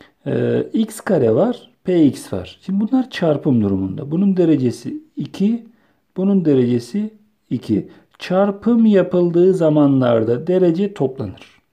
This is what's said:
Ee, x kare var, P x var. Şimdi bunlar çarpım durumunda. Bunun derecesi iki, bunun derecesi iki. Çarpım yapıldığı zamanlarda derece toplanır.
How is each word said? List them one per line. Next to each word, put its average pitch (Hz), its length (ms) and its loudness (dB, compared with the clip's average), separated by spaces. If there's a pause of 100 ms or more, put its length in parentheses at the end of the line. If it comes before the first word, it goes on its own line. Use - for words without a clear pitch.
(260)
Ee, 123 380 -2 (100)
x 220 260 -4
kare 120 360 2
var, 214 360 -2 (120)
P 175 220 2
x - 280 -2
var. 90 280 -10
Şimdi 190 180 -4
bunlar 240 300 -2
çarpım 147 520 0
durumunda. 98 500 -4
Bunun 190 260 0
derecesi 147 640 -2 (120)
iki, 220 520 -4 (500)
bunun 190 280 0
derecesi 131 680 0 (360)
iki. 214 400 -4 (300)
Çarpım 202 680 0
yapıldığı 180 680 2
zamanlarda 139 960 2
derece 185 460 0
toplanır. - 680 -8 (120)